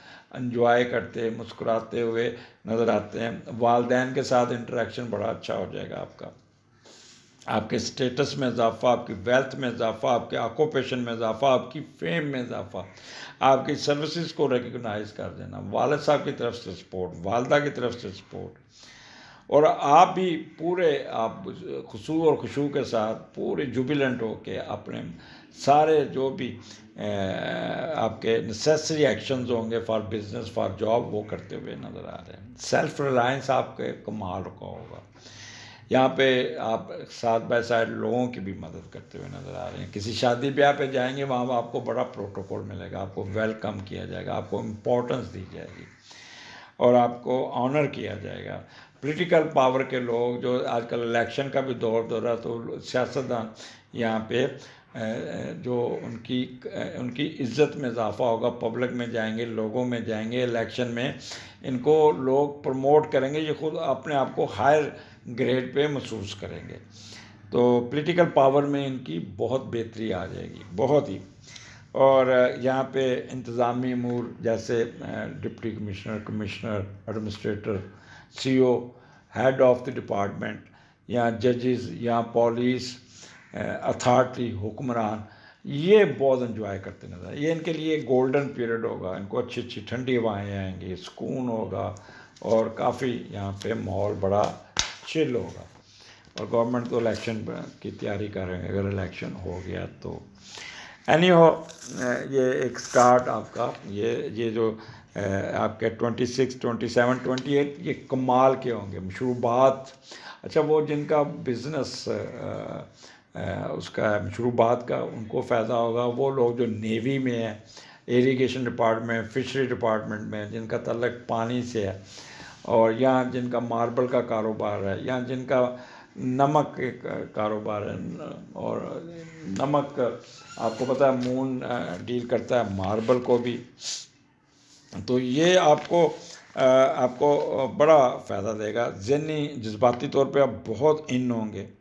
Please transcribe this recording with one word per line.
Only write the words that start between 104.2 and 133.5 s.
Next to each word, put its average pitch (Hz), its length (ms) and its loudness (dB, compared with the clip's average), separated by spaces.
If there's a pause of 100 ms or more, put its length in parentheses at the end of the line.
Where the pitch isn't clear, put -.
ये 113 220 -4
जो, 110 280 0 (380)
अ, - 20 -6 (360)
आपके 110 340 0
ट्वेंटी 117 360 0
सिक्स, 127 360 0
ट्वेंटी 120 280 -2
सेवन, 123 280 4
ट्वेंटी 131 380 -2
एट, 143 240 2
ये 143 140 -4
कमाल 131 640 4
के 127 160 -4
होंगे। 98 280 -6
मशरूबात, 123 920 2 (500)
अच्छा, - 180 2
वो 151 240 4
जिनका 147 380 2
बिजनेस, 131 840 -6
अ, 104 720 -6 (540)
अ, 98 420 -4
उसका - 420 0
मशरूबात 117 680 2
का 135 80 -2
उनको 120 440 -4
फ़ायदा 120 340 0
होगा। 117 300 0
वो 127 240 0
लोग 120 280 2
जो 123 80 2
नेवी 110 540 -2
में 123 180 0
हैं, 110 260 -4 (440)
इरिगेशन 127 580 4
डिपार्टमेंट, 117 640 0
फिशरी 131 400 -2
डिपार्टमेंट 110 540 0
में, 104 300 -8
जिनका 113 260 -6
ताल्लुक 117 340 -2
पानी 120 520 -4
से 113 240 -2
है, 98 160 -6 (600)
और 113 360 4
या 131 220 4
जिनका 123 360 -2
मार्बल 120 480 0
का 123 140 2
कारोबार 107 640 -2
है, 98 220 -2
या 127 140 -2
जिनका 127 600 0 (380)
नमक 139 640 2
का - 360 -6 (200)
कारोबार 107 480 -2
है, - 120 -6 (600)
और - 480 -6 (560)
नमक 139 640 0 (380)
आपको 123 340 0
पता 131 180 6
है 123 160 0
मून, 131 340 -2
अ, 120 440 -4
डील 120 220 -2
करता 120 360 2
है 98 140 -4
मार्बल 113 420 2
को 123 180 4
भी, 120 240 -2 (1500)